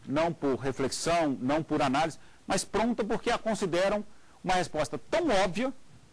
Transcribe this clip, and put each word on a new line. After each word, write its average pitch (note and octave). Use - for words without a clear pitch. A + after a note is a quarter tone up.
não D#3
por C#3
reflexão, C#3
não C#3+
por D3+
análise, C#3+
mas G3
pronta A3
porque A#3
a G#3+
consideram G3+
uma F#3
resposta D3+
tão D#4+
óbvia G#3